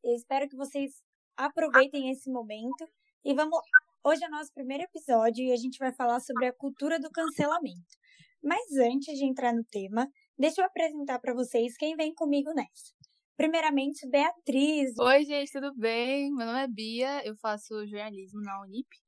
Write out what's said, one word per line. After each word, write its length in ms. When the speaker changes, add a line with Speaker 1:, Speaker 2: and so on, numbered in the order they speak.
Speaker 1:
Eu 140
espero 320
que 80
vocês 380
aproveitem 720
esse 220
momento 560
e 120
vamos 240
lá. 520
Hoje 140
é 60
o 20
nosso 220
primeiro 320
episódio 580
e 80
a 60
gente 200
vai 140
falar 300
sobre 240
a 80
cultura 440
do 140
cancelamento. 880
Mas 200
antes 400
de 80
entrar 260
no 140
tema, 420
deixa 240
eu 40
apresentar 540
pra 140
vocês 420
quem 220
vem 160
comigo 400
nessa. 400
Primeiramente, 720
Beatriz. 920
Speaker 2:
Oi, 260
gente, 260
tudo 240
bem? 580
Meu 120
nome 180
é 60
Bia, 580
eu 140
faço 460
jornalismo 540
na 200
Unip. 260